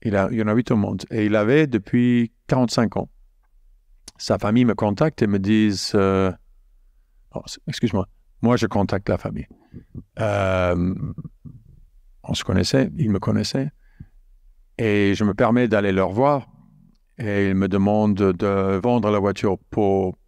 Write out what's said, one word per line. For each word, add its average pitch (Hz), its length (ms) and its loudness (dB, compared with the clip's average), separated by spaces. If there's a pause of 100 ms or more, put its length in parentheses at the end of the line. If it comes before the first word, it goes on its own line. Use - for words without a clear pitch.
Il 104 140 -2
a, 95 140 2
il 117 80 -4
y 110 40 0
en 107 60 -2
a 107 40 2
huit 117 180 0
au 123 60 2
monde. 98 340 -2
Et 107 140 -2
il 104 100 2
avait 123 320 4
depuis 120 640 0 (160)
quarante-cinq 120 520 0
ans. - 100 -6 (1080)
Sa 98 200 -2
famille 113 260 2
me 107 100 2
contacte 107 480 -2
et 113 40 2
me 101 120 2
disent, 104 560 0
euh, 98 360 2 (1040)
oh, - 120 -10
s-, - 200 -16
excuse-moi, 107 400 -4 (360)
moi 123 140 4
je 220 100 0
contacte 101 420 -2
la - 100 0
famille. - 300 -10 (720)
Euh, 92 720 0 (1300)
on - 120 -6
se - 100 -6
connaissait, 98 520 2
il 127 140 0
me 98 80 0
connaissait. 113 540 -4 (1080)
Et 104 380 2
je 107 80 0
me 98 100 2
permets 120 320 2
d'aller 101 240 0
leur 95 220 0
voir. 135 360 0 (680)
Et 101 300 0
ils 95 60 0
me 95 140 0
demandent 101 460 2
de 98 680 0
vendre 117 280 0
la 104 100 0
voiture 98 380 -2 (120)
pour, 98 580 0